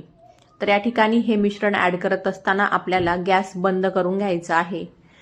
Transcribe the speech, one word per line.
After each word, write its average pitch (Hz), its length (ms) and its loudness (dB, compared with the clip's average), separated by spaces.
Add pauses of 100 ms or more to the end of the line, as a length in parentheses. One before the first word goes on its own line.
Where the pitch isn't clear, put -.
(600)
तर 196 80 -6
या 202 100 4
ठिकाणी 220 400 0
हे 233 180 2
मिश्रण 202 380 0
ॲड 180 220 2
करत 190 300 -2
असताना 190 400 -2
आपल्याला 180 520 0
गॅस 190 380 0
बंद 185 300 0
करून 185 320 0
घ्यायचा 175 380 -2
आहे. 175 280 -2 (380)